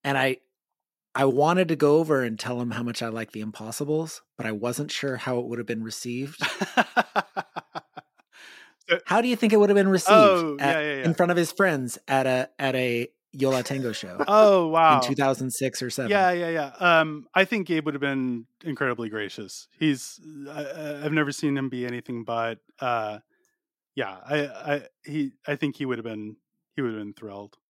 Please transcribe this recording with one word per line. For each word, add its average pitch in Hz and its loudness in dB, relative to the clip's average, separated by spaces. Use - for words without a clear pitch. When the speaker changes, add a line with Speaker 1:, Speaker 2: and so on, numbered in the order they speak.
Speaker 1:
And 139 0
I, 131 0
I 135 2
wanted 156 2
to 160 0
go 147 4
over 151 0
and 113 -4
tell 123 -6
him 120 -4
how 117 -6
much 120 -6
I 113 -6
like 113 -10
The 107 -10
Impossibles, 143 -6
but - -8
I 110 -4
wasn't 120 -4
sure 135 -4
how 123 -4
it 123 -4
would 117 -8
have 110 -8
been 110 -6
received. 123 -8
Speaker 2:
<laughs> - -4
Speaker 1:
How 220 2
do 247 0
you 240 2
think 220 2
it 220 6
would 208 6
have 202 6
been 196 6
received 185 4
Speaker 2:
Oh, 180 8
Speaker 1:
at, 143 2
Speaker 2:
yeah, 156 0
yeah, 147 -4
yeah. 131 -6
Speaker 1:
in 160 2
front 175 2
of 175 2
his 165 0
friends 143 0
at 135 2
a, 127 0
at 135 -2
a 123 -2
Yo 135 0
La 127 2
Tengo 131 -4
show 90 -8
Speaker 2:
<laughs> - -2
Oh, 202 8
wow. 156 6
Speaker 1:
in 123 0
two 135 -2
thousand 135 0
six - -4
or 127 -6
seven? 127 -4
Speaker 2:
Yeah, 190 4
yeah, 175 -4
yeah. 147 -4
Um, 151 -4
I 190 4
think 196 -4
Gabe 156 0
would 147 -2
have 139 -4
been 127 -2
incredibly 123 -4
gracious. 104 -10
He's, 147 -2
I, 147 -10
I, 147 -10
I've 151 -2
never 147 0
seen 139 -2
him 135 -4
be 123 -6
anything 120 -10
but, 113 -4
uh, 110 -4
yeah, 98 -6
I, 147 -2
I, 135 -6
he, 147 -6
I 147 -4
think 143 -4
he 139 -6
would 127 -4
have 113 -12
been, 107 -10
he 143 -6
would 117 -4
have 107 -8
been 104 -12
thrilled. 104 -18